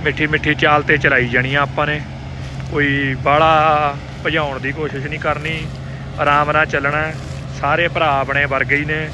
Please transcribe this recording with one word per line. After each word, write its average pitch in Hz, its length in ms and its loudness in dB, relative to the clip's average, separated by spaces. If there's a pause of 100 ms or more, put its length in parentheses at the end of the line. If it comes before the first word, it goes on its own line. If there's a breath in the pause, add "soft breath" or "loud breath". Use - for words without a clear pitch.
ਮਿੱਠੀ 151 240 0
ਮਿੱਠੀ 151 280 0
ਚਾਲ 147 280 4
ਤੇ 151 140 4
ਚਲਾਈ 135 300 2
ਜਾਣੀ 127 280 0
ਆ 143 60 4
ਆਪਾਂ 143 260 -2
ਨੇ। 151 140 -4 (680)
ਕੋਈ 139 440 0
ਬਾਹਲਾ 151 800 4 (300)
ਭਜਾਉਣ 151 340 -2
ਦੀ 131 120 -4
ਕੋਸ਼ਿਸ਼ 131 360 -6
ਨਹੀਂ 147 120 -6
ਕਰਨੀ, 156 480 -4 (520 loud breath)
ਆਰਾਮ 147 320 4
ਨਾਲ 151 140 4
ਚੱਲਣਾ। 151 460 -2 (500)
ਸਾਰੇ 160 260 2
ਭਰਾ 151 320 2
ਆਪਣੇ 139 260 0
ਵਰਗੇ 135 300 0
ਹੀ 147 100 0
ਨੇ 156 280 -4